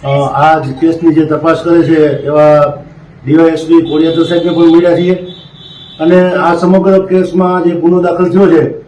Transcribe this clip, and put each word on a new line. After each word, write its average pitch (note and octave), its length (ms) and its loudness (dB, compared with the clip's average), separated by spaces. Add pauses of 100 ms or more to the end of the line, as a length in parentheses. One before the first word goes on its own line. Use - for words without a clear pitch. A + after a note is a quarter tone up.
અ, C#3 40 -6 (240)
આ D#3 260 2
જ C3+ 140 -8
કેસની E3 420 0
જે D#3 100 2
તપાસ D#3 400 -2
કરે E3+ 180 2
છે D#3+ 140 0 (260)
એવા D3+ 560 2 (460)
ડી C#3 120 -2
વાય E3 140 4
એસ D#3+ 160 -6
પી E3 240 2
કોડિયાતર D#3+ 320 -2
સાહેબને E3+ 300 -2
પણ E3 60 -2
મળ્યા E3+ 380 2
છીએ. F3+ 180 0 (880)
અને F3+ 320 2
આ E3+ 220 -2
સમગ્ર F#3 520 0
કેસમાં F3+ 580 -2
જે F3 60 0
ગુનો E3+ 320 0
દાખલ F3 280 -2
થયો F#3 220 2
છે - 220 0 (140)